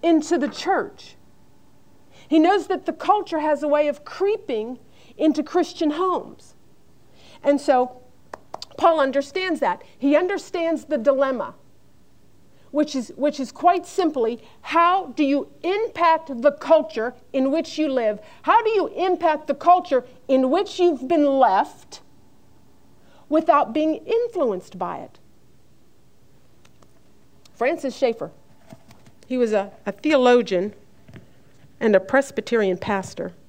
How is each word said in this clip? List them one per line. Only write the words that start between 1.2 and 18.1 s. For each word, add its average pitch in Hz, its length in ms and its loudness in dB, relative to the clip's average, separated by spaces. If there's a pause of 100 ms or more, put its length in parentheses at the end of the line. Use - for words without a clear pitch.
He 320 120 4
knows 349 280 4
that 359 200 -4
the 330 60 -4
culture 359 460 0
has 294 220 0
a 302 60 -4
way 294 200 2
of 285 160 -4
creeping 254 760 -4 (380)
into 302 260 0
Christian 330 480 -2
homes. 349 640 -6 (880)
And 277 160 2
so 254 420 0 (760)
Paul 330 220 2
understands 277 600 -2
that. 190 240 -2 (160)
He 277 160 2
understands 349 680 -2
the 294 120 -4
dilemma, 262 580 0 (1160)
which 302 240 -2
is, 247 200 -8
which 285 240 -2
is 254 120 -8
quite 349 340 2
simply, 262 560 -2 (200)
how 339 460 0
do 285 160 -2
you 277 260 0 (120)
impact 330 800 -2
the 277 120 4
culture 285 640 0 (180)
in 269 180 0
which 320 260 -4
you 302 120 0
live? 226 300 -2 (240)